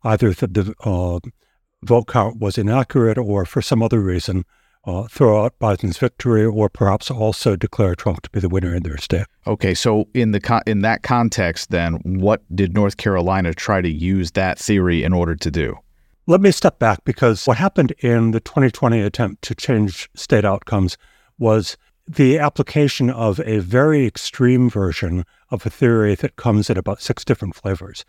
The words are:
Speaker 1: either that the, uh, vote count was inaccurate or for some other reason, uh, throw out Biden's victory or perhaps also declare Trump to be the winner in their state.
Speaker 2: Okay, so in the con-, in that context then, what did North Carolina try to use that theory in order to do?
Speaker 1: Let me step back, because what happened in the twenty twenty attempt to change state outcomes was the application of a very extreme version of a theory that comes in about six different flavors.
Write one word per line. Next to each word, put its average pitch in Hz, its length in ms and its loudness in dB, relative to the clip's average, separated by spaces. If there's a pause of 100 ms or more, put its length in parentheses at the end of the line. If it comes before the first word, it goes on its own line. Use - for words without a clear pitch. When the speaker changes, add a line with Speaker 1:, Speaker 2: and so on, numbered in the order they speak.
Speaker 1:
either 110 300 2
that 92 220 -4
the, 101 280 -2
uh, 90 380 -2 (640)
vote 117 240 2
count 113 320 0
was 104 180 -4
inaccurate 113 600 0
or 101 260 0
for - 160 -4
some 113 220 0
other 113 180 2
reason, 92 460 -2 (400)
uh, 95 180 -4
throw 107 400 2
out - 140 -4
Biden's 101 380 0
victory 113 480 0
or 107 240 2
perhaps 98 420 0
also 110 460 0
declare 95 380 0
Trump - 260 -4
to - 100 -16
be 101 100 -4
the 90 100 0
winner 90 240 -2
in 87 80 -2
their 78 160 -8
state. 90 260 -2 (220)
Speaker 2:
Okay, 101 260 0
so 107 400 0
in 113 200 0
the 104 80 0
con-, 117 260 -2
in 104 160 0
that 113 200 0
context 110 680 0
then, 85 240 0 (100)
what 92 380 0 (120)
did 92 200 0
North 101 240 0
Carolina 92 560 0
try 98 260 -2
to 90 80 0
use 87 440 -2
that 95 260 -2
theory 90 440 2
in 92 120 0
order 85 220 0
to 80 140 -4
do? 71 280 -4 (480)
Speaker 1:
Let 95 160 4
me 196 80 6
step - 280 2
back, 110 280 0
because 117 400 0
what 123 100 2
happened 165 440 0
in 117 320 2
the 110 80 -2
twenty 135 300 0
twenty 117 300 0
attempt 104 440 -4
to - 100 -8
change 107 600 -2
state 107 300 0
outcomes 98 540 -2 (400)
was 110 400 0 (280)
the 147 320 2
application 147 680 0
of 113 320 -2
a 110 200 -2
very 131 460 2
extreme 123 600 2
version 90 560 -2 (260)
of - 140 -6
a - 60 -6
theory 113 460 2
that - 200 -6
comes 107 320 0
in 117 80 0
about 95 240 -6
six - 240 -6
different 104 300 -2
flavors. 98 540 -10